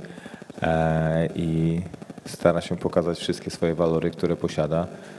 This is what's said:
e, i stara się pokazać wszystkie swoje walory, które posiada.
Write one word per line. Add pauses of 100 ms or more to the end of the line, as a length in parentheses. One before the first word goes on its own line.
(600)
e,
i (440)
stara
się
pokazać
wszystkie
swoje
walory,
które
posiada. (320)